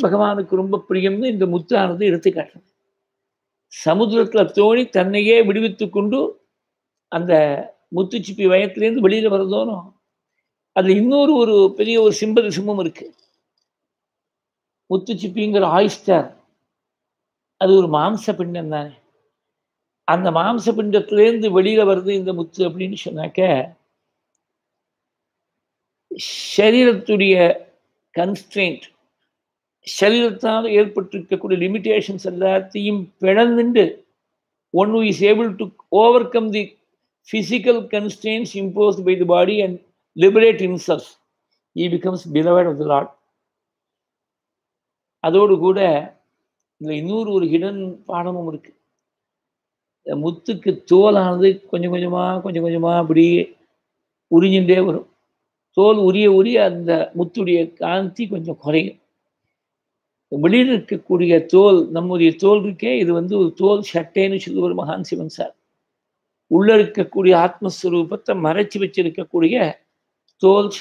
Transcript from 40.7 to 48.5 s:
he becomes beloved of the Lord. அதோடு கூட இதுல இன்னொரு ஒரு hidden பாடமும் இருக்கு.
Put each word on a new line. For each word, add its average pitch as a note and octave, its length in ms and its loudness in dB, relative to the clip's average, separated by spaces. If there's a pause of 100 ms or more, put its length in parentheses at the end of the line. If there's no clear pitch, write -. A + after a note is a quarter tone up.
he F3 140 -4
becomes F3+ 300 -4 (140)
beloved F3 380 2
of C#3+ 80 -6
the D3+ 80 -6
Lord. C#3+ 220 0 (2000)
அதோடு F#3 400 0
கூட F3 560 -2 (640)
இதுல D#3 100 -10
இன்னொரு G3 420 -6
ஒரு F#3 140 0
hidden F#3+ 580 -4
பாடமும் F3 440 -8
இருக்கு. D#3 260 -16 (1300)